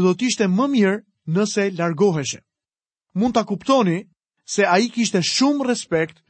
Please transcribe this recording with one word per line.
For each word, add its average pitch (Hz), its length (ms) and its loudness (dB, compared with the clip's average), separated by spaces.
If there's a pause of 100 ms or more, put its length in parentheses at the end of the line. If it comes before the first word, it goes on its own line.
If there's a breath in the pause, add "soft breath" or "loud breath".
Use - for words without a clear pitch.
do 185 100 4
t'ishte 214 320 -2
më 190 280 2
mirë 202 280 2 (240)
nëse 196 520 -2
largoheshe." 170 640 -2 (720)
Mund 226 200 0
ta 226 100 2
kuptoni 208 640 0 (360)
se - 220 0
ai 196 260 2
kishte 208 300 0
shumë 277 440 0
respekt 165 640 -4